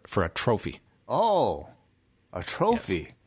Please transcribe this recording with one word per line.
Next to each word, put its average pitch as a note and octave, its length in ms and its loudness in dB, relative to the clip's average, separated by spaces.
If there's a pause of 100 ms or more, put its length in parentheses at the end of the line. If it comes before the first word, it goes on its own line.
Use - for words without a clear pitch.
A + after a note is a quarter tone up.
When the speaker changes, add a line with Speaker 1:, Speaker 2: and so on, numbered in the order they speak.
Speaker 1:
for - 180 0
a E2 60 -4
trophy. - 500 -2 (280)
Speaker 2:
Oh, C3+ 600 2 (640)
a F2+ 100 -6
trophy. E3 640 0 (180)